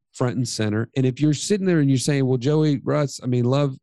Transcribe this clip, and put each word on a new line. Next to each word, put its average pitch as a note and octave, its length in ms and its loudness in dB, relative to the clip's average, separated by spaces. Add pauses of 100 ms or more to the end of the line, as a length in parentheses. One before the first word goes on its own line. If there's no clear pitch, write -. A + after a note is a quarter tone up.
(120)
front B2 240 -2
and B2 120 -2
center. G#2+ 480 -2
And C3 80 2
if B2+ 160 -2
you're D3+ 140 2
sitting F#3+ 320 -2
there F3 140 2
and C#3 100 4
you're C3 80 4
saying, C#3 280 0
"Well, C3 120 2
Joey, D3 460 0
Russ, C#3+ 380 -2
I - 40 -8
mean, B2 180 0
love, C3+ 380 0